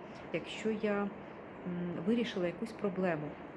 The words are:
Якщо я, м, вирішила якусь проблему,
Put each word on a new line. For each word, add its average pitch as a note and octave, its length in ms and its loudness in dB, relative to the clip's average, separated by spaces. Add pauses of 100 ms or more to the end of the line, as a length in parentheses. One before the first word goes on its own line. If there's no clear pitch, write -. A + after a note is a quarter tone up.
(320)
Якщо E3+ 380 0
я, G3+ 320 4
м, G3+ 60 2 (1000)
вирішила G#3+ 400 4
якусь F3 260 -2
проблему, F3+ 560 2 (280)